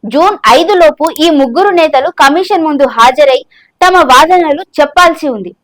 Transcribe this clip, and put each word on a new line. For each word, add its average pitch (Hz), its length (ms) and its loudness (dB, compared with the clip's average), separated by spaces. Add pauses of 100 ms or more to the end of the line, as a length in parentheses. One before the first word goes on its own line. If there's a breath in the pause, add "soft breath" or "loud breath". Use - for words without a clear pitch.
(120)
జూన్ 339 240 0 (220)
ఐదు 349 220 0
లోపు 302 240 2 (200)
ఈ - 20 2 (140)
ముగ్గురు 285 300 0 (100)
నేతలు 294 280 0 (140)
కమిషన్ 339 460 0
ముందు 285 180 0 (100)
హాజరై 254 420 2 (440 soft breath)
తమ 370 140 2 (160)
వాదనలు 320 500 2 (160)
చెప్పాల్సి 320 560 0
ఉంది. 190 180 -12 (120)